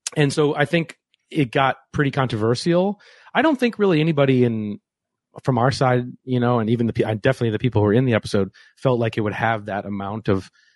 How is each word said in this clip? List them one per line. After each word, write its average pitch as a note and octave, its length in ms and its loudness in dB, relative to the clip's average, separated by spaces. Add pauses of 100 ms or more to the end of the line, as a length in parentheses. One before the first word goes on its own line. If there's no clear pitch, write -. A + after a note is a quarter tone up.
(160)
and C#3+ 160 2
so D3+ 240 0
I D3 80 2
think E3 340 -2 (320)
it C#3 220 -2
got C3+ 240 2 (160)
pretty C#3+ 180 0
controversial. C3 920 0 (320)
I G#3+ 100 0
don't D4+ 180 2
think A#3+ 180 0
really F#3+ 220 2
anybody C#3+ 420 2
in, G#2+ 380 -2 (640)
from B2+ 160 0
our B2+ 140 4
side, B2+ 340 0 (180)
you B2+ 160 -2
know, A#2+ 200 2
and A2 100 -2
even A#2 160 2
the G#2+ 60 -2
pe-, A2+ 120 -2
I, G#2+ 100 -2
definitely A#2+ 360 0
the G#2+ 80 -4
people A2 220 0
who G#2 60 4
were G#2 60 4
in B2 120 4
the B2 100 2
episode G2+ 360 -2 (260)
felt B2+ 240 0
like A2+ 180 -2
it - 20 -2
would G#2 120 -2
have A2 340 -4
that G2+ 180 -6
amount G2+ 440 -8
of F#2+ 200 -2 (280)